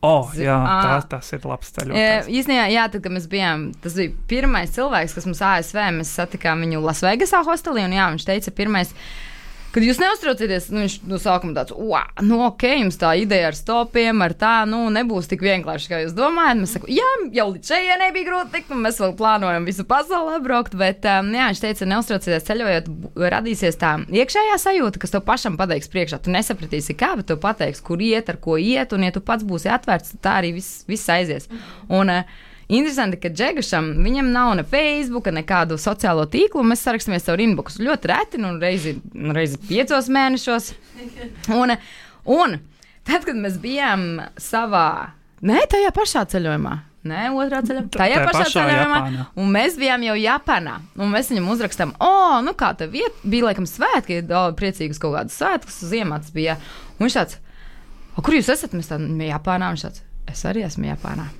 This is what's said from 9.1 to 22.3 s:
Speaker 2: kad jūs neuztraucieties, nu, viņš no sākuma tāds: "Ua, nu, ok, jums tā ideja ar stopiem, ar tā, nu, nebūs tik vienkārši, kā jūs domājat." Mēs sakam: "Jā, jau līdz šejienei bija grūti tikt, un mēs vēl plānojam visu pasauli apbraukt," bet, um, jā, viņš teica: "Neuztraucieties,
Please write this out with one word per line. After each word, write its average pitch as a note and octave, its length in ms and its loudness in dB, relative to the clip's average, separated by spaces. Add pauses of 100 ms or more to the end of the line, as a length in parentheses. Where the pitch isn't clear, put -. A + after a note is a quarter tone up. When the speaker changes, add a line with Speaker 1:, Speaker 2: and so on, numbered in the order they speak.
Speaker 2:
kad A3+ 80 6
jūs B3 160 4
neuztraucieties, A#3 720 0
nu, G#3+ 140 -2
viņš G3 160 -4
no F#3+ 180 -6
sākuma F3+ 320 0
tāds: C#3+ 240 -4
"Ua, G3 240 0 (220)
nu, A3 240 4
ok, A#3 160 -2 (180)
jums F#3+ 160 0
tā E3 140 2 (100)
ideja F#3+ 300 2
ar - 20 -6
stopiem, A3+ 720 0
ar E3+ 80 0
tā, A3 220 2 (100)
nu, A3+ 240 -2
nebūs G#3+ 400 0
tik F#3+ 160 -4
vienkārši, E3 460 0
kā E3+ 100 -2
jūs E3 160 -4
domājat." D4 460 4
Mēs F#3+ 100 -2
sakam: - 160 -8
"Jā, A4 200 2 (260)
jau B3+ 160 4
līdz F3+ 180 -10
šejienei F4+ 460 2
bija F#4 160 -2
grūti F4+ 240 -4
tikt, - 180 -8
un B3+ 80 -2
mēs A3+ 220 0
vēl F#3 160 0
plānojam G3+ 500 0
visu F#3+ 160 -4
pasauli D#4+ 540 0
apbraukt," A#3+ 420 -2
bet, G3 240 0
um, G3 240 2
jā, A#3+ 240 0
viņš - 80 -6
teica: G#3 320 -2
"Neuztraucieties, F#3+ 560 0